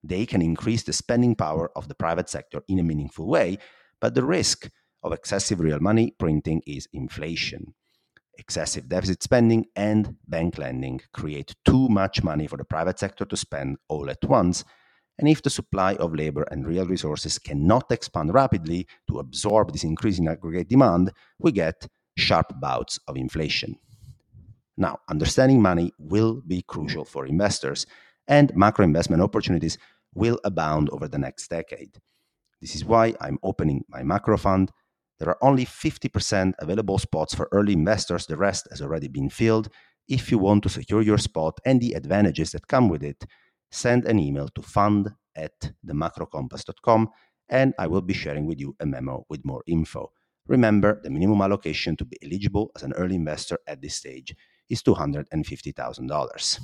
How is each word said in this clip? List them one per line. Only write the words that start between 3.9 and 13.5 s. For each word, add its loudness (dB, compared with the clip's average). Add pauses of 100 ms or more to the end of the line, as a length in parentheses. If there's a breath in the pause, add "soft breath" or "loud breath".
but 0
the 2
risk -2 (360)
of -4
excessive -4
real 2
money 4
printing 0
is -12
inflation. -8 (640)
Excessive -8
deficit -2
spending 4 (120)
and 0 (100)
bank -2
lending -6 (120)
create -10 (100)
too 4
much 0
money -2
for -10
the -10
private -4
sector -6
to -8
spend -6 (120)